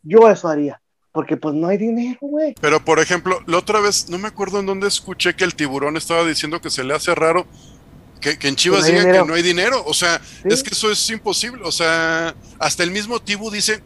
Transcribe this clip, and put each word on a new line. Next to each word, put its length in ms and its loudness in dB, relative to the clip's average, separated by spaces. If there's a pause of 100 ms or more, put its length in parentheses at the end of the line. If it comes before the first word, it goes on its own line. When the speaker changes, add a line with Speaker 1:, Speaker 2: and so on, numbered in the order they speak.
Speaker 1:
Yo 280 8
eso 180 0
haría, 320 -2 (320)
porque, 260 -2
pues, 160 -4
no 140 0
hay 100 0
dinero, 420 -2
güey. 400 -4
Speaker 2:
Pero, 240 2
por 160 4
ejemplo, 460 0
la 120 0
otra 220 0
vez, 300 0
no 80 -6
me 100 -8
acuerdo 320 -6
en 60 -6
dónde 200 -4
escuché 480 -2
que 100 0
el 100 -2
Tiburón 420 -2
estaba 280 0
diciendo 360 -4
que 100 -12
se 140 -4
le 100 -2
hace 200 0
raro 320 2 (760)
que, 180 -4
que 100 -2
en 80 -2
Chivas 280 2
Speaker 1:
Que 80 4
no 60 4
hay 20 4
Speaker 2:
digan 60 4
Speaker 1:
dinero. 180 6
Speaker 2:
que 60 0
no 40 -2
hay 80 0
dinero, 440 0
o 80 -4
sea, 260 0 (220)
Speaker 1:
Sí. 80 -2
Speaker 2:
es 120 2
que 80 -8
eso 200 -2
es 200 -2
imposible, 540 -6
o 80 -6
sea, 640 0 (240)
hasta 240 -2
el 80 -2
mismo 300 -6
Tibu 300 -6
dice 360 -4